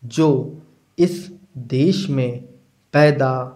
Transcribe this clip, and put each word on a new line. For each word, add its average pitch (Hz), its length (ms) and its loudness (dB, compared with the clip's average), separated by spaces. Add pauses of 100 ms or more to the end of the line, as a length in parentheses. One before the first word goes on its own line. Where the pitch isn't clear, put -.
जो 156 260 2 (680)
इस 175 220 0 (380)
देश 131 520 0
में 127 300 -4 (540)
पैदा 139 400 4 (220)